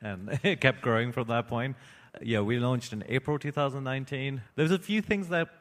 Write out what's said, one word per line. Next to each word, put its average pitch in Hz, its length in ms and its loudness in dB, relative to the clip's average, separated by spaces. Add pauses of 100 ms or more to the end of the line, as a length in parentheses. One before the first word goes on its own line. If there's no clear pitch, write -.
and 101 400 -6
<laughs> - 40 -2
it 190 160 2
kept 131 200 4
growing 120 320 2
from 120 140 -2
that 117 220 0
point. 123 280 -2 (460)
Yeah, 113 180 2
we 113 180 2
launched 123 340 0
in 107 160 -6
April 135 300 0
two 147 140 -6
thousand 139 320 -2
nineteen. 135 580 -4 (140)
There 151 80 4
was 160 80 4
a 190 60 4
few 208 240 0
things 196 260 -2
that 170 200 0 (120)